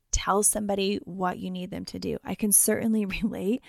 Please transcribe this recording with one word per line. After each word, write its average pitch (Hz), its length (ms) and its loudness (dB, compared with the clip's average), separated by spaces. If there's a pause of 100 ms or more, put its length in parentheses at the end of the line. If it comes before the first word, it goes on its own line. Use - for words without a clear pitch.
(120)
tell 190 300 2
somebody 202 600 2
what 185 340 -4
you 185 140 -6
need 180 180 -6
them 185 160 -8
to - 140 -10
do. 180 240 -4
I 196 100 -6
can 208 180 0
certainly 220 540 4
<laughs> 190 160 -4
relate 214 480 0